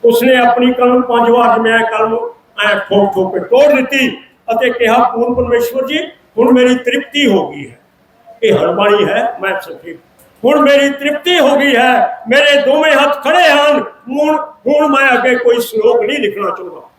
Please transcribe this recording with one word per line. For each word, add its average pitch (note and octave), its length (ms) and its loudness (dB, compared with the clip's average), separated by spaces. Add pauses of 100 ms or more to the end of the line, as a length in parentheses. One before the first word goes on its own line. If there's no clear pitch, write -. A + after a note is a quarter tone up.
ਉਸਨੇ A#3+ 320 2
ਆਪਣੀ B3 360 2
ਕਲਮ B3 300 2
ਪੰਜ A#3 280 0
ਵਾਰ A#3 300 2
ਮੈਂ A3+ 180 0
ਕਲਮ A3+ 520 -4 (360)
ਐਂ G#3 100 0
ਠੋਕ G3 380 -2
ਠੋਕ F#3 200 -4
ਕੇ - 60 -4
ਤੋੜ C4+ 400 2
ਦਿੱਤੀ B3+ 360 -2 (360)
ਅਤੇ A#3 180 -2
ਕਿਹਾ, A#3+ 440 0
"ਪੂਰਨ A#3+ 200 -2
ਪਰਮੇਸ਼ਵਰ A#3+ 520 -2
ਜੀ, D4+ 120 -4 (400)
ਹੁਣ B3 140 2
ਮੇਰੀ B3 220 4
ਤ੍ਰਿਪਤੀ C#4 520 -2
ਹੋ F#3+ 220 0
ਗਈ C#3 220 -14
ਹੈ।" - 100 -20 (640)
ਇਹ A3 120 2
ਹਰਬਾਣੀ G3+ 500 0
ਹੈ, A#3 360 -4
ਮੈਂ F#3+ 200 -4
ਸੰਖੇਪ, - 380 -18 (460)
"ਹੁਣ C#4+ 160 2
ਮੇਰੀ C#4 300 4
ਤ੍ਰਿਪਤੀ D4 480 -2
ਹੋ C#4+ 180 2
ਗਈ C#4 200 2
ਹੈ, A#3+ 520 0
ਮੇਰੇ C#4+ 320 2
ਦੋਵੇਂ D4 320 2
ਹੱਥ C#4 320 0
ਖੜੇ D#4+ 240 2
ਹਨ, D4 320 2 (300)
ਹੁਣ, D4+ 260 0 (300)
ਹੁਣ D4 200 2
ਮੈਂ C4+ 260 2
ਅੱਗੇ B3 240 0
ਕੋਈ A#3+ 240 0
ਸ਼ਲੋਕ A#3 420 0
ਨਹੀਂ C4+ 160 -4
ਲਿਖਣਾ G3+ 320 -6
ਚਾਹੁੰਦਾ।" F3 300 -12 (180)